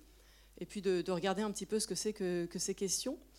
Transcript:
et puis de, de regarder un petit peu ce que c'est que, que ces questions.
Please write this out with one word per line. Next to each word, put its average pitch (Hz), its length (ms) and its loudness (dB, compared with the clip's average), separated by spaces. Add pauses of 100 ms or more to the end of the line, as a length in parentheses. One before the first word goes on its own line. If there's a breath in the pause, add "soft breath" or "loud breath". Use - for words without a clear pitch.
(580 soft breath)
et 180 80 -6
puis 202 160 -6
de, 180 180 4
de 170 100 -2
regarder 185 300 2
un 214 100 2
petit 196 140 -6
peu 214 160 0
ce 208 60 0
que 185 80 -4
c'est 214 180 0
que, 180 320 0
que 175 140 -6
ces 190 160 -2
questions. 226 420 -2 (220 soft breath)